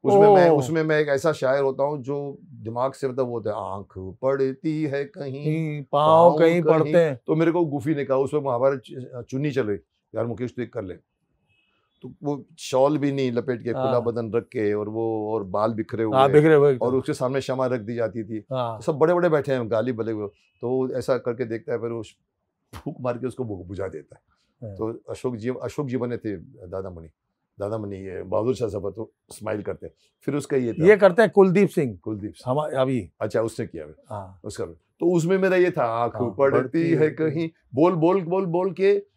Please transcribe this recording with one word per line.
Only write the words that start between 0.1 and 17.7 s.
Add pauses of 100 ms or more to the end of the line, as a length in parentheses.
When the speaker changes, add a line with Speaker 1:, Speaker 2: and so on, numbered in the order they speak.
Speaker 1:
मैं,
Speaker 2:
ओह।
Speaker 1:
उसमें
मैं
एक
ऐसा
शायर
होता
हूँ
जो (160)
दिमाग
से,
मतलब,
वो
होता
है, (180)
"आँख
पड़ती
है
कहीं,
Speaker 2:
कहीं,
पाँव
Speaker 1:
पाँव
Speaker 2:
कहीं
Speaker 1:
कहीं।"
Speaker 2:
पड़ते
हैं।
Speaker 1:
तो
मेरे
को
गूफी
ने
कहा,
उसमें
महाभारत
चु-,
चुन्नी
चल
रही, (380)
"यार
मुकेश,
तू
एक
कर
ले।" (1080)
तो (100)
वो (140)
शॉल
भी
नहीं
लपेट
के,
खुला
Speaker 2:
हाँ।
Speaker 1:
बदन
रख
के,
और
वो,
और
बाल
बिखरे
Speaker 2:
हाँ,
Speaker 1:
हुए,
Speaker 2:
बिखरे
हुए
Speaker 1:
और
उसके
सामने
क्षमा
रख